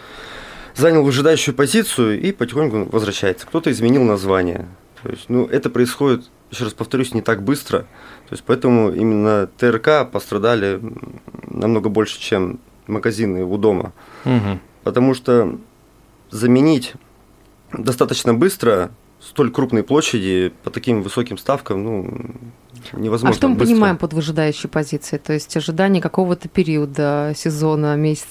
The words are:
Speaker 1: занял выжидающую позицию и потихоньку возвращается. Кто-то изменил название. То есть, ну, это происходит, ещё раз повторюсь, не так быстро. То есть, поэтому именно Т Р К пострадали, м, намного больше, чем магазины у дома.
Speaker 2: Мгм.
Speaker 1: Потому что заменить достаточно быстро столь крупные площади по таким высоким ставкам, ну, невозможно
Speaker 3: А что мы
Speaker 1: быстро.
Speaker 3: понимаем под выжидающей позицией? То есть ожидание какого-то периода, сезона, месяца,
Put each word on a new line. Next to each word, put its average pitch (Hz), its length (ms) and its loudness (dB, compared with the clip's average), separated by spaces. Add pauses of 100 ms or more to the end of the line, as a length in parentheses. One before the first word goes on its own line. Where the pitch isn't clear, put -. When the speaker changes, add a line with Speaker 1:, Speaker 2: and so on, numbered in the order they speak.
(760)
Speaker 1:
занял 160 280 4
выжидающую 139 520 2
позицию 135 640 2
и 190 140 -2
потихоньку 120 580 -2
возвращается. 101 560 -2
Кто-то 160 240 -2
изменил 120 320 2
название. 92 640 0 (360)
То - 60 -8
есть, - 200 -10
ну, 123 180 2
это - 240 -2
происходит, 123 580 0 (220)
ещё 123 140 -8
раз 104 80 -6
повторюсь, 127 420 -4
не 110 60 -2
так 107 200 0
быстро. 113 380 -2 (500)
То - 40 -16
есть, - 120 -12
поэтому 120 460 4
именно 104 560 2 (100)
Т 123 100 2
Р 113 120 2
К 151 260 2
пострадали, 101 720 0
м, - 440 -12 (300)
намного 110 400 0
больше, 104 300 0
чем 95 400 -4 (260)
магазины 104 580 -2
у 92 140 -2
дома. 101 360 0 (320)
Speaker 2:
Мгм. 101 340 0 (240)
Speaker 1:
Потому 127 320 2
что 117 420 2 (720)
заменить 123 640 2 (800)
достаточно 120 600 0
быстро 117 560 2 (280)
столь - 320 -2
крупные 123 320 0
площади 95 680 0 (120)
по - 60 -8
таким 117 320 -2
высоким 101 380 -4
ставкам, 107 440 -4
ну, 104 240 -6 (840)
невозможно 113 360 0
Speaker 3:
А 185 40 4
что 269 140 0
мы 254 80 2
Speaker 1:
быстро. 226 180 4
Speaker 3:
понимаем 202 240 4
под 156 160 -4
выжидающей 156 560 -2
позицией? 151 500 -4
То - 140 -6
есть - 240 -4
ожидание 170 440 2
какого-то 180 460 -2
периода, 147 880 0
сезона, 151 600 0
месяца, 151 360 0